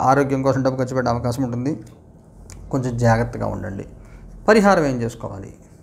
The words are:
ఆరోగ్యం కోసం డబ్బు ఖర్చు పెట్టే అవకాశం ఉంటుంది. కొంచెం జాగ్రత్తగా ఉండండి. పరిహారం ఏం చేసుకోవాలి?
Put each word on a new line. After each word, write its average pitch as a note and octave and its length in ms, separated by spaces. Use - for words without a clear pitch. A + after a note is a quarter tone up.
ఆరోగ్యం C3+ 420
కోసం C3+ 200
డబ్బు C3 220
ఖర్చు B2 100
పెట్టే B2 160
అవకాశం A#2+ 320
ఉంటుంది. B2 400
కొంచెం B2 260
జాగ్రత్తగా A#2 500
ఉండండి. G2 400
పరిహారం G3 360
ఏం B2+ 180
చేసుకోవాలి? G#2+ 520